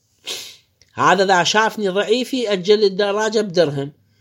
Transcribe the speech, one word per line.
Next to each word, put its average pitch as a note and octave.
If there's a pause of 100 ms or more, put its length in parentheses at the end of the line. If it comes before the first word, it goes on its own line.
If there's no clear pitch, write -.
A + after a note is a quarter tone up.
(920)
هذا E3+
إذا F#3
شافني G#3+
ضعيف G#3
يأجل G#3
الدراجة G#3
بدرهم، D3+ (300)